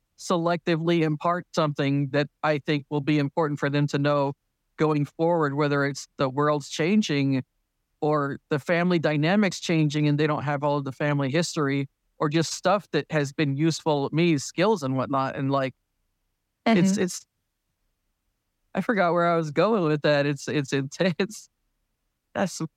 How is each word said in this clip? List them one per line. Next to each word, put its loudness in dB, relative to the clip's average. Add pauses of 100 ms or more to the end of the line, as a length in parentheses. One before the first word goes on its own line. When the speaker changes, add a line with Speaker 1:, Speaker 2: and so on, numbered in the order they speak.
(180)
Speaker 1:
selectively 0
impart -2
something 0
that 0 (140)
I 0
think -2
will -2
be 0
important -2
for 0
them 0
to -2
know 0 (440)
going 2
forward, 0
whether 0
it's -6 (120)
the 0
world's 0
changing 0 (580)
or 0 (120)
the 0
family 2
dynamics 0
changing 2
and 2
they 2
don't -2
have -2
all 0
of -4
the -8
family -2
history, -2 (300)
or 0
just 0
stuff 0
that -2
has -2
been 0
useful 0
to -10
me, 2
skills 0
and -2
whatnot. -2
And, -2
like, -2 (1000)
it's, 4
Speaker 2:
Mm-hmm. -
Speaker 1:
it's, -4 (1500)
I -2
forgot 0
where 2
I 2
was -2
going 2
with 0
that. 2
It's, -4
it's -2
intense. -2 (880)
That's -2
so -8 (100)